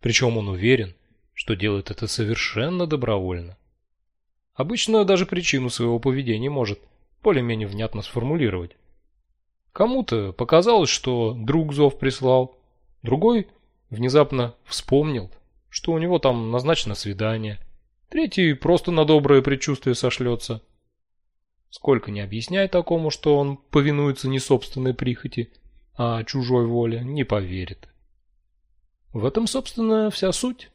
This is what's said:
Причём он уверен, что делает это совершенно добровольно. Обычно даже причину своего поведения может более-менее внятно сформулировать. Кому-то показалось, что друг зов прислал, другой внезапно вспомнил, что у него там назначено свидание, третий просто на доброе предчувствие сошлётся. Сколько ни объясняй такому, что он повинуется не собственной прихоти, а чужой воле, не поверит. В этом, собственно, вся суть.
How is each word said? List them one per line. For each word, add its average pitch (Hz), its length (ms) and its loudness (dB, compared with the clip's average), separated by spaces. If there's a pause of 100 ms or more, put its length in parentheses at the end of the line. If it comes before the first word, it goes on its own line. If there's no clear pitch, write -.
Причём 117 360 2
он 101 120 -4
уверен, 101 460 0 (380)
что - 220 -4
делает 98 360 -4
это 107 160 -8
совершенно 120 800 -4
добровольно. 95 680 -4 (1000)
Обычно 214 500 0
даже 185 200 4
причину 147 460 -2
своего 117 280 0
поведения 127 520 -2
может 120 300 -4 (420)
более-менее 120 460 0
внятно 104 340 -6
сформулировать. 117 760 -2 (960)
Кому-то 190 600 0
показалось, 175 580 4
что 120 480 -2
друг 147 340 0
зов 143 260 4
прислал, 131 600 2 (440)
другой 185 460 2 (400)
внезапно 123 680 2 (100)
вспомнил, 139 680 0 (380)
что - 240 -4
у 160 60 0
него 170 200 0
там 117 320 0
назначено 123 440 -2
свидание, 107 680 -6 (480)
третий 190 460 0
просто 170 360 0
на 160 140 4
доброе 143 380 6
предчувствие 135 520 0
сошлётся. 120 680 -2 (1040)
Сколько - 420 0
ни 101 80 -6
объясняй 113 500 -2
такому, 165 420 0
что 147 280 2
он 139 180 0
повинуется 143 720 0
не 131 120 -2
собственной 127 520 0
прихоти, 120 600 -6 (420)
а 117 300 -2
чужой 123 420 0
воле, 117 380 -2
не 139 180 -4
поверит. 92 680 -4 (1200)
В 107 120 -6
этом, 220 220 0
собственно, 220 640 0
вся 190 220 -2
суть. - 420 -6